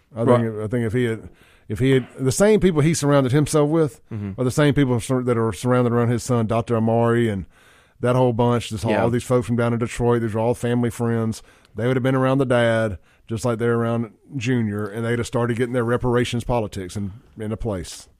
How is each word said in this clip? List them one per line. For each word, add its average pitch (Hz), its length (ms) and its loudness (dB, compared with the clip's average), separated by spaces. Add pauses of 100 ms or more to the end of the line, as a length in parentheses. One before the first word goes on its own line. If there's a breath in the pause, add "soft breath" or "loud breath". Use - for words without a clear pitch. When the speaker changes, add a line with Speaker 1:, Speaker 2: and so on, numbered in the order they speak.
(160)
Speaker 1:
I 113 80 -4
Speaker 2:
Right. 120 180 4
Speaker 1:
think, 113 220 -4
I 107 40 -6
think 117 180 -2
if 104 80 -4
he 123 120 2
had, 110 240 -4 (400 soft breath)
if 107 100 -6
he 131 120 4
had, 131 160 2 (120)
the 131 120 0
same 208 280 4
people 170 220 2
he 160 120 2
surrounded 143 380 2
himself 147 380 2
with 160 400 0
Speaker 2:
Mm-hmm. 104 300 -8
Speaker 1:
are 131 40 0
the 127 80 0
same 147 220 4
people 123 260 2
sur-, 127 240 -2
that 120 140 2
are 113 160 0
surrounded 123 400 2
around 120 160 2
his 120 140 -2
son, 120 240 0
Doctor 117 280 0
Amari, 117 540 2
and 95 160 -6 (560 soft breath)
that 123 160 2
whole 127 160 4
bunch, 120 360 0
this 110 140 -6
whole, 117 80 0
Speaker 2:
Yeah. 104 120 2
Speaker 1:
all 117 60 2
these 120 140 -2
folks 123 240 0
from 120 80 -2
down 117 160 0
in 117 80 -2
Detroit, 120 420 0
these 110 140 -4
are 113 40 -2
all 117 140 0
family 120 360 -2
friends. 113 520 -2 (320 soft breath)
They 110 140 -4
would 131 80 2
have 123 80 0
been 131 120 2
around 131 240 2
the 135 60 2
dad, 113 520 2 (320)
just 113 160 -4
like 117 140 0
they're 117 160 0
around 117 360 -2 (240)
Junior, 110 520 -2
and 113 180 -6
they'd 117 140 0
have 110 80 -4
started 120 280 -2
getting 120 160 -2
their 123 140 0
reparations 120 580 0
politics 101 540 -4
in, 98 160 -6 (260)
into 110 160 -6
place. - 540 -8 (100)